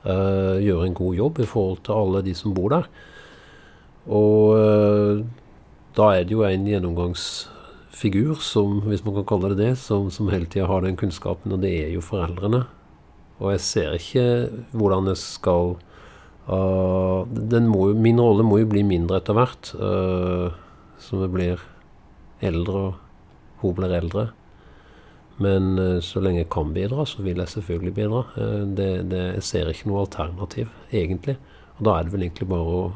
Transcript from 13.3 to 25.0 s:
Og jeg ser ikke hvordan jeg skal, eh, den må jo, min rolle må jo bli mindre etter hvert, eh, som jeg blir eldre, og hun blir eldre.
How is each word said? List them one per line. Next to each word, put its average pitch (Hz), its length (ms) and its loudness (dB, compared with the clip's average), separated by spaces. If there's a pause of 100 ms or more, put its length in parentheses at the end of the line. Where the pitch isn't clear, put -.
Og 98 140 0
jeg 92 100 -2
ser 80 320 -2
ikke 123 300 0 (500)
hvordan 98 340 2
jeg 92 80 -2
skal, 87 540 0 (720)
eh, 92 720 0 (340)
den 117 180 4
må 98 220 4
jo, 107 60 2
min 117 240 4
rolle 113 260 6
må 107 140 6
jo 110 100 2
bli 101 160 2
mindre 90 320 2
etter 104 180 0
hvert, - 380 -2
eh, 90 840 -2 (420)
som 95 240 -4
jeg 90 100 -4
blir 90 300 -2 (800)
eldre, 95 480 -2
og - 720 -18
hun 92 100 0
blir 90 220 0
eldre. 90 320 -2 (1120)